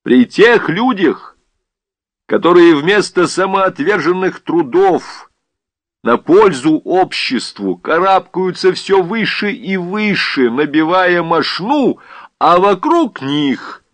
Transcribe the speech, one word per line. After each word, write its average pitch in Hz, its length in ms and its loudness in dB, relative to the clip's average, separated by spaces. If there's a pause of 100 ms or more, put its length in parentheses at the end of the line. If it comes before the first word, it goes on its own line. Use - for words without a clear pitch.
при 123 240 4
тех 214 440 2
людях, 185 680 -2 (880)
которые 170 500 4
вместо 175 520 -2
самоотверженных 185 1120 -2
трудов 165 920 -2 (760)
на 117 140 2
пользу 156 600 2
обществу 120 1000 -4
карабкаются 185 960 0
всё 190 300 0
выше 202 480 -4
и 190 260 -6
выше, 180 720 -2
набивая 160 720 0
мошну, 170 760 -2 (400)
а 160 180 4
вокруг 202 640 0
них 139 600 -4 (100)